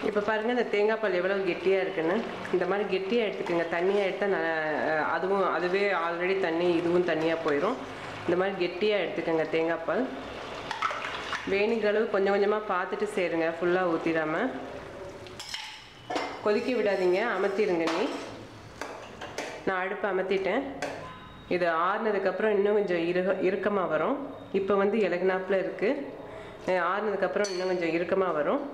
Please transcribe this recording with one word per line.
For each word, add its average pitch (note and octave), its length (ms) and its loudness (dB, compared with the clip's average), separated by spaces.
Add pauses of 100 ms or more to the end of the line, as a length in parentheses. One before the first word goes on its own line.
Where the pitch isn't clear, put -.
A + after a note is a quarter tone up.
இப்போ G#3 120 2
பாருங்க, G#3+ 300 0
இந்த B3 140 2 (100)
தேங்காய் G#3+ 260 4
பால் G3 180 2
எவ்வளவு F#3+ 300 2
கெட்டியா F#3 320 2
இருக்குன்னு. D#3+ 340 0 (380)
இந்த F3+ 180 2
மாதிரி G3+ 220 2
கெட்டியா G3 340 2
எடுத்துக்கோங்க. F3 380 0 (100)
தண்ணியா G3 340 4
எடுத்தா F#3+ 180 -2
ந-, E3+ 180 2 (720)
அதுவும், F#3 420 2
அதுவே F3+ 260 2 (220)
already F3+ 420 0
தண்ணி, E3+ 340 2
இதுவும் F3 300 4
தண்ணியா D#3+ 340 2
போயிடும். D#3+ 320 2 (500)
இந்த F3 140 2
மாதிரி G3 220 2
கெட்டியா G#3 400 0
எடுத்துக்கோங்க D#3+ 420 0 (100)
தேங்காய் E3 320 0
பால். F3+ 160 0 (1500)
வேணுங்கிற G#3 400 2
அளவு A3 240 2
கொஞ்சம் G3 200 4
கொஞ்சமா G#3 240 4 (140)
பார்த்துட்டு F#3+ 340 -2 (100)
சேருங்க, E3 300 2 (100)
ஃபுல்லா F3+ 260 2 (100)
ஊத்திடாம. D#3+ 420 0 (2000)
கொதிக்க A#3+ 340 2
விடாதீங்க, F#3+ 420 2 (160)
அமர்த்திடுங்க. F#3+ 500 2 (100)
நீ, G3+ 80 0 (1600)
நான் F#3+ 180 0
அடுப்பை G3 260 -4
அமர்த்திட்டேன். F#3 540 0 (840)
இது F3 180 2 (220)
ஆறுனதுக்கப்புறம் G3+ 680 2
இன்னும் G3+ 240 4
கொஞ்சம் F3+ 300 2
இறுக-, F#3 280 2 (100)
இறுக்கமா G3 460 0
வரும். F#3 220 2 (360)
இப்போ G3 300 2
வந்து G3+ 160 2
இலகுனாப்புல F#3 680 2
இருக்கு. F#3 260 0 (760)
அஹ், F3+ 160 2 (100)
ஆறுனதுக்கப்புறம் G3+ 600 0
இன்னும் F#3 200 0
கொஞ்சம் E3+ 240 0
இறுக்கமா F3+ 360 2
வரும். E3+ 300 2 (120)